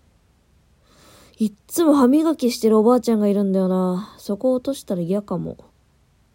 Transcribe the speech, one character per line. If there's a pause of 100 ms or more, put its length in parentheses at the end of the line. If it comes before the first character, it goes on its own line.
(1400)
い
っ (140)
つ
も
歯
磨
き
し
て
る
お
ば
あ
ち
ゃ
ん
が
い
る
ん
だ
よ
な。
そ
こ
を
落
と
し
た
ら
嫌
か
も。 (760)